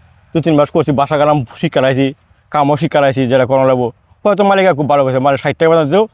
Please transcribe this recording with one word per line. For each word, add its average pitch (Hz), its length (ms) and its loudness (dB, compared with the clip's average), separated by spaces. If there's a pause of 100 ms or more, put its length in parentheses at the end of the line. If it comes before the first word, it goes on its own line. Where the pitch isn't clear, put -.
(340)
দু 165 80 -2
তিন 160 140 0
মাস 147 140 2
করছি, 156 220 -2
বাসা 139 260 -2
গেলাম, 147 280 0 (160)
শিক্ষা 156 200 -2
লাইছি, 135 320 0 (380)
কামও 147 260 0
শিক্ষা 151 240 -2
লাইছি, 135 260 0
যেটা 127 180 2
করানো 131 220 0
লাগবো। 123 240 0 (320)
পরে 202 120 0
তো 202 80 0
মালিক 190 300 2
খুব 139 160 -4
ভালো 143 140 2
করেছে, 131 160 -2
মানে, 139 180 0
ষাট 143 200 -6
টাকা 160 120 2
বেতন 160 160 2
দিতেও 190 280 0